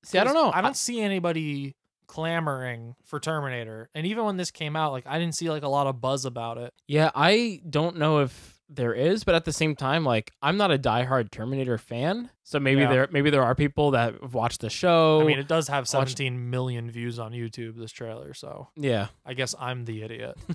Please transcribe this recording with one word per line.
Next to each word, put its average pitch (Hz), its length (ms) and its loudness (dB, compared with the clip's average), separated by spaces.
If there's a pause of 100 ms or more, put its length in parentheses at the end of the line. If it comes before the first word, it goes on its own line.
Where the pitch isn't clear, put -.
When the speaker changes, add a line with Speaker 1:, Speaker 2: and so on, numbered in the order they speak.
Speaker 1:
See, - 140 0
I 196 60 6
don't 262 100 4
Speaker 2:
'Cause 320 100 6
Speaker 1:
know. 208 80 4
Speaker 2:
I 175 100 2
don't 247 100 2
Speaker 1:
I - 20 -8
Speaker 2:
see 240 280 -2
anybody 160 720 -2 (320)
clamoring 135 960 -4
for - 160 -8
Terminator. 123 720 -6
And 156 140 -4
even 220 180 -2
when 196 120 -2
this 180 140 -4
came 151 240 -6
out, 156 160 0
like, 131 140 -6
I 147 140 -4
didn't 170 160 -2
see, 165 140 -4
like, 151 140 -4
a 147 40 -2
lot 139 200 2
of 127 140 -2
buzz 131 240 0
about 120 320 -6
it. 120 160 -12 (140)
Speaker 1:
Yeah, 151 260 4
I 196 560 2
don't 156 280 0
know 151 240 4
if - 340 -4 (140)
there 123 240 -2
is, 165 300 2
but 180 120 4
at 160 100 2
the 156 80 -4
same 156 220 0
time, 143 280 0
like, 117 280 2 (100)
I'm 165 160 2
not 202 140 4
a 139 80 4
diehard 127 520 2
Terminator 127 460 -2
fan. 165 520 -4 (140)
So - 160 -2
maybe 139 220 4
Speaker 2:
Yeah. 135 80 4
Speaker 1:
there, 131 220 4
maybe 143 180 4
there 139 140 4
are 123 120 4
people 147 360 2
that 117 300 2
have 127 120 -12
watched 117 280 -2
the 113 80 -4
show. 160 520 6
Speaker 2:
I 156 40 6
mean, 147 140 4
it 139 80 -6
does 160 200 0
have 143 160 0
Speaker 1:
watched 120 80 -6
Speaker 2:
seventeen 131 580 -2
million 123 400 -4
views 117 300 -8
on 113 140 -10
YouTube, 117 440 -10
this 110 140 -12
trailer, 117 420 -12
so - 420 -14
Speaker 1:
Yeah. 123 320 0 (180)
Speaker 2:
I 131 100 -10
guess 127 240 -4
I'm 123 260 -6
the 110 180 -8
idiot. 113 340 -12 (180)